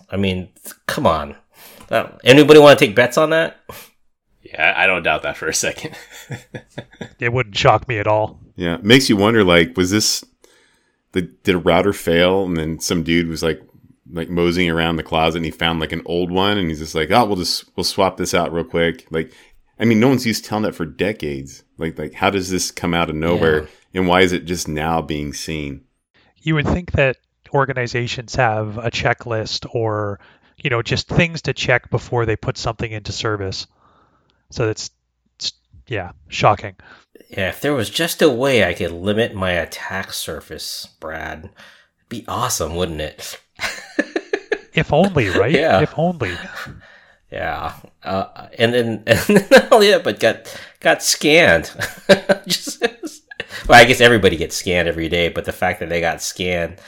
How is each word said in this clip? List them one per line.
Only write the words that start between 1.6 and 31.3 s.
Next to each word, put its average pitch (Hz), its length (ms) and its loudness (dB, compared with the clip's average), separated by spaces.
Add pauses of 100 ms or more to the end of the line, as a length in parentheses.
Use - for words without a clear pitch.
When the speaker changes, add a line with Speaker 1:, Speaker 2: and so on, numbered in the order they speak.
Speaker 1:
Uh, 113 200 -2 (140)
anybody 147 360 10
wanna 147 160 12
take 107 200 2
bets - 220 2
on 156 120 4
that? 160 320 0 (800)
Speaker 2:
Yeah, 85 340 0
I 90 120 2
don't 90 160 0
doubt 78 200 0
that 73 140 -6
for 80 100 -8
a 78 60 -4
second. - 420 -6 (340)
<laughs> 123 80 -10 (840)
Speaker 3:
It 120 120 -2
wouldn't 117 240 -2
shock 110 320 2
me 113 120 -4
at 104 80 -2
all. 107 340 -2 (160)
Speaker 4:
Yeah, 85 180 -2
it 82 80 -10
makes 131 240 6
you 117 80 4
wonder, 104 300 4
like, 85 320 4
was 90 140 2
this, - 340 0 (880)
the, 92 80 0
did 90 340 -2
a - 20 0
router 90 360 2
fail 90 500 2
and 87 140 -4
then 78 240 -4
some 87 220 -2
dude 85 260 2
was, 78 140 -8
like, 78 180 -2 (500)
like, 82 180 -8
moseying 87 400 0
around 82 280 0
the 78 60 -6
closet 82 340 0
and 82 80 -4
he 78 60 -6
found, 82 280 -2
like, 80 140 -4
an 82 120 -8
old 87 260 -2
one 98 260 2
and 90 100 -2
he's 78 120 -6
just 78 160 -12
like, 80 160 -2
"Oh, 117 140 4
we'll 101 120 -2
just, - 280 -6 (120)
we'll 90 80 -4
swap 95 320 0
this 90 160 -4
out 85 180 0
real 82 140 -4
quick." 82 440 -2
Like, 82 220 -6 (480)
I 107 60 -2
mean, 117 140 4
no 123 100 6
one's 127 160 2
used 110 200 -2
Telnet 107 280 -4
for 85 120 -6
decades. 73 800 -6 (140)
Like, 82 200 -8
like, 76 160 -10
how 95 160 0
does 95 200 -2
this 90 220 -4
come 87 220 -4
out 82 160 0
of 76 60 -6
nowhere? 80 460 2
Speaker 1:
Yeah. 76 60 -12 (260)
Speaker 4:
And 92 140 -2
why 87 140 6
is 90 120 4
it 76 120 -4
just 85 220 -6
now 80 340 -2
being 73 300 -6
seen? 71 540 -10 (560)
Speaker 3:
You 156 140 -2
would 147 120 -2
think 180 260 -4
that 135 240 0 (360)
organizations 123 840 -4
have 110 420 -2
a 113 140 -6
checklist 117 840 -4
or, 107 460 -4 (380)
you - 120 -8
know, 117 120 0
just - 260 -4
things 165 360 0